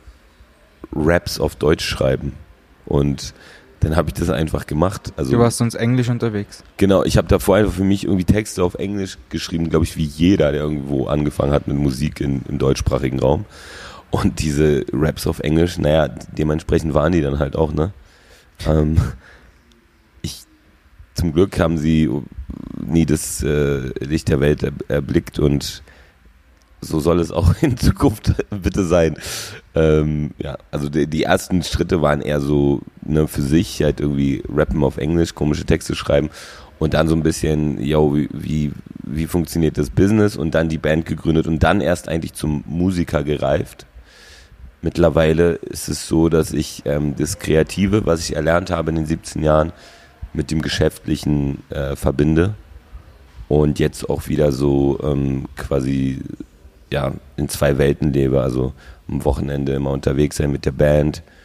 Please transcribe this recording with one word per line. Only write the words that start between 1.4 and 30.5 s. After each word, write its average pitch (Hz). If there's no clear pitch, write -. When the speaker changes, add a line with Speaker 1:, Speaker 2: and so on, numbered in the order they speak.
Speaker 1:
Deutsch -
schreiben. 67
Und 71
dann 78
hab 80
ich -
das 85
einfach 78
gemacht. 82
Also 71
Speaker 2:
Du 120
warst 117
sonst 117
Englisch 120
unterwegs? 110
Speaker 1:
Genau, 98
ich -
hab 87
davor 98
einfach 101
für 92
mich 98
irgendwie 92
Texte 98
auf 87
Englisch 98
geschrieben, 82
glaub 80
ich, -
wie 80
jeder, 78
der 73
irgendwo 71
angefangen 71
hat 71
mit 71
Musik 71
in, 67
im 69
deutschsprachigen 65
Raum. 71
Und -
diese 73
Raps 73
auf 80
Englisch, 82
naja, 76
dementsprechend 78
waren 76
die 85
dann 71
halt 71
auch, 76
ne? 78
Ähm, 78
ich, -
zum 82
Glück 92
haben 82
sie 78
nie 78
das, -
äh, 69
Licht 73
der 78
Welt 73
er-, 73
erblickt -
und 71
so 76
soll 85
es 82
auch 90
<laughs> -
in 143
Zukunft -
bitte 95
sein. 82
Ähm, 78
ja, 71